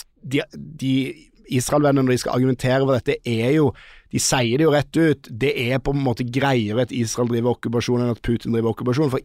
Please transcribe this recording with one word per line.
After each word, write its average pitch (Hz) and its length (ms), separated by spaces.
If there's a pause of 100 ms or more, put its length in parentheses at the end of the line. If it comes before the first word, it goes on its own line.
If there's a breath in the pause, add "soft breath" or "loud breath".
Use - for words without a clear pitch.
(280)
de, 127 140 (120)
de 135 600 (380)
Israel-vennene, 139 540
når 123 60
de 123 60
skal - 220
argumentere 131 460
for 135 120
dette, 135 280
er 117 280
jo, 151 200 (380 loud breath)
de - 80
sier 123 380
det 160 80
jo 156 60
rett 143 260
ut, 156 340
det 123 400
er 131 80
på 139 140
en 143 100
måte 127 260
greiere 123 520
at 120 100
Israel 120 360
driver 117 280
okkupasjon 120 460
enn 120 100
at 113 100
Putin 117 300
driver 113 220
okkupasjon, 123 380
for 123 140